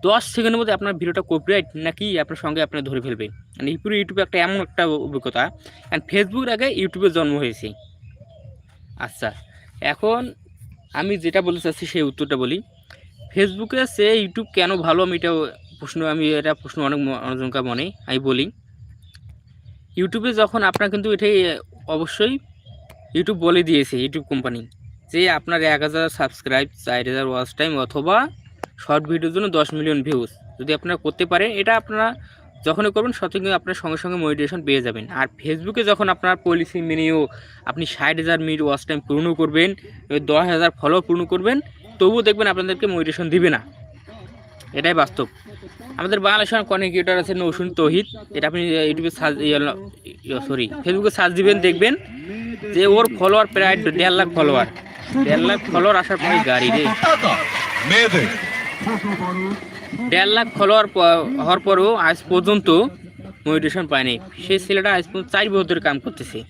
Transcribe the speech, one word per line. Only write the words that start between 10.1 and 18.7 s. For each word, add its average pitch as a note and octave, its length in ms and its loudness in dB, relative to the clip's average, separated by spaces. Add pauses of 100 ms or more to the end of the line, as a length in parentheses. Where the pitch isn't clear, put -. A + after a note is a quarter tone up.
আমি F#3+ 120 -2 (120)
যেটা E3+ 220 2
বলতে F3 200 -2
চাচ্ছি E3 260 -4
সেই E3 180 0
উত্তরটা C#3 320 -4
বলি। B2+ 140 -2 (760)
Facebook-এর G#3 520 -2 (100)
চেয়ে G#3 260 4
YouTube G3+ 360 -8
কেন F3+ 120 2 (160)
ভালো, E3 200 4
আমি F3+ 140 -4
এটা E3+ 120 0 (480)
প্রশ্ন, D3 180 -10 (160)
আমি D#3+ 100 -2 (160)
এটা D3+ 120 0 (100)
প্রশ্ন C#3+ 160 -12 (100)
অনেক D3 160 -2
ম-, C3+ 220 -4
অনেকজনকার B2+ 440 -4
মনে, A#2+ 140 -4 (240)
আমি C3 200 -2
বলি। C3 160 2 (1600)